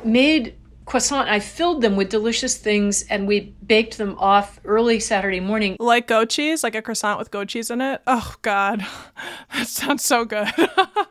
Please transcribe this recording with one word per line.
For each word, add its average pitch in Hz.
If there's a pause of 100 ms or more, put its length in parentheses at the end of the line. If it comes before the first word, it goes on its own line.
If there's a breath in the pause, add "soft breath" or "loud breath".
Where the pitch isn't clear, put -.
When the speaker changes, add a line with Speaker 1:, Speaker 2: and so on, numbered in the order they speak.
Speaker 1:
made 254 (300)
croissant, 262
I 208
filled 320
them 208
with 196
delicious 226
things, 202
and 202
we 202 (120)
baked 220
them 202
off 202
early 226
Saturday 190
morning. 196
Speaker 2:
Like 240
goat 226
cheese? 311
Like 220
a 220
croissant 214
with 220
goat 202
cheese 226
in 240
it? 269
Oh, 247
God. 196
<laughs> - (580 loud breath)
That 240
sounds 277
so 240
good. 208
<laughs> -
Speaker 1:
A 370